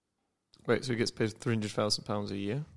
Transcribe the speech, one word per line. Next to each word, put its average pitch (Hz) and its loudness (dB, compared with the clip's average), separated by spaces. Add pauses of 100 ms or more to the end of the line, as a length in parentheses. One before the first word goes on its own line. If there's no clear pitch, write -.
(680)
Wait, - 4
so 127 -2
he 113 2
gets 113 2
paid 110 0
three 120 0
hundred 107 0
thousand - 0
pounds 104 -2
a 98 -4
year? 104 -4 (120)